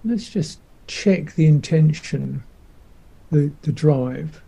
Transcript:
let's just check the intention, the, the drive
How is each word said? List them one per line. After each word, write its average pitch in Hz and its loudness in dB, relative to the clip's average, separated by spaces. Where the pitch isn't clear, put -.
let's 220 -4
just - -6
check - -2
the 156 4
intention, 147 0
the, 147 2
the 151 -4
drive 143 -2